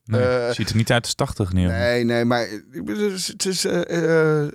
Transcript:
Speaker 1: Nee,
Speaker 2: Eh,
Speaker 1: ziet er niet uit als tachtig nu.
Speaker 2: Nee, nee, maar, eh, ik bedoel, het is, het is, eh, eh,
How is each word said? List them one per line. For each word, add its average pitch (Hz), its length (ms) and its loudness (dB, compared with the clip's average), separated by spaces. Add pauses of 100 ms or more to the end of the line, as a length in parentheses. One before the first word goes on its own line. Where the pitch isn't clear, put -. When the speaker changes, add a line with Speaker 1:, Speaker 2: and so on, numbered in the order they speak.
Speaker 1:
Nee, 110 180 0
Speaker 2:
Eh, 123 280 2
Speaker 1:
ziet 113 200 -2
er 104 60 -2
niet 113 160 2
uit 120 120 2
als - 100 -6
tachtig 107 380 -2
nu. 90 140 2
Speaker 2:
Nee, 120 380 2
nee, 117 200 2
maar, 120 180 2
eh, 98 100 -6
ik - 320 -12
bedoel, 208 200 -2
het 202 80 0
is, 185 160 -6
het - 160 -8
is, 190 200 -2
eh, 160 800 2
eh, 147 120 -2